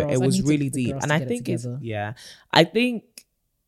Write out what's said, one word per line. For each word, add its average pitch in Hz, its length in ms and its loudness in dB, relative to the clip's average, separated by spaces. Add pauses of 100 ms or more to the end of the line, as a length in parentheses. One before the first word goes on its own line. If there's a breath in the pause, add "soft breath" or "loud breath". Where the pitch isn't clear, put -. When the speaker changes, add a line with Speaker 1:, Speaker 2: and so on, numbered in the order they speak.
Speaker 1:
girls. - 100 -2
Speaker 2:
It - 40 2
Speaker 1:
I 127 100 2
Speaker 2:
was 135 100 4
Speaker 1:
need 190 100 0
the, 139 40 4
Speaker 2:
really 143 200 2
Speaker 1:
the 131 140 -4
Speaker 2:
deep. 113 80 0
Speaker 1:
girls 139 120 -6
Speaker 2:
And 143 60 -2
Speaker 1:
to 147 60 2
Speaker 2:
I 160 40 2
Speaker 1:
get 139 60 -2
it 123 40 -4
Speaker 2:
think 123 200 -4
it's, 117 140 -2
Speaker 1:
together. 123 180 -8
Speaker 2:
yeah. 107 320 -6 (380 loud breath)
I 160 120 6
think, 226 400 0 (640)